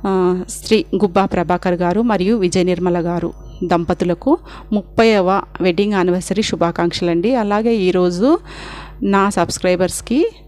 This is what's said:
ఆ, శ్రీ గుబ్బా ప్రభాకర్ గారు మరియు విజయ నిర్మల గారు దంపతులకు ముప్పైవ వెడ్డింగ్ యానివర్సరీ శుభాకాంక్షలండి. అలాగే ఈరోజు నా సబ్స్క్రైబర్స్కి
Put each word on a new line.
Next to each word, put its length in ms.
ఆ, 420
శ్రీ 360
గుబ్బా 300
ప్రభాకర్ 480
గారు 280
మరియు 340
విజయ 280
నిర్మల 420
గారు 280
దంపతులకు 760
ముప్పైవ 680
వెడ్డింగ్ 320
యానివర్సరీ 500
శుభాకాంక్షలండి. 920
అలాగే 400
ఈరోజు 640
నా 260
సబ్స్క్రైబర్స్కి 1040